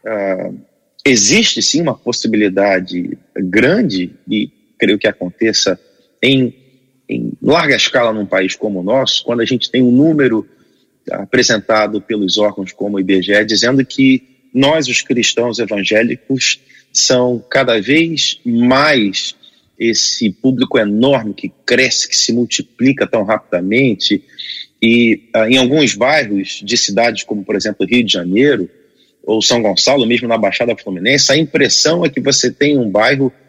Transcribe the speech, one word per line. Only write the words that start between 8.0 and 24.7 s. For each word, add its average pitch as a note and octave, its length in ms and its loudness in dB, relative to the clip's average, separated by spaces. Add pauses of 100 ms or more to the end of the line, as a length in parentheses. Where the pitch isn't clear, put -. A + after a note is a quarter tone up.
num G#2+ 140 -4
país F#2 280 -2
como G2+ 240 -6
o F2+ 60 -6
nosso, B2+ 400 0
quando A#2+ 160 -2
a A2+ 40 2
gente B2 260 -2
tem B2+ 120 2
um B2 80 4
número C3 560 2 (640)
apresentado G#2+ 880 0
pelos G#2 360 -4
órgãos G2+ 360 -2
como G#2 240 -6
o F#2+ 40 -2
I - 20 -2
B F#2 200 2
G G2+ 100 -2
E, G#2+ 120 2
dizendo A#2 400 0
que - 580 0 (100)
nós, C#3+ 340 2
os B2 140 -2
cristãos A#2+ 580 -2
evangélicos, A2+ 1000 -2 (320)
são B2 580 0
cada B2 300 0
vez D#3 640 0
mais B2 920 0 (440)
esse - 520 -2
público C3 480 0
enorme A2 540 2
que - 180 -10 (140)
cresce, A#2+ 420 0
que - 100 -4
se - 160 0
multiplica A#2+ 720 0
tão A2 180 -2
rapidamente, G#2 1000 0 (600)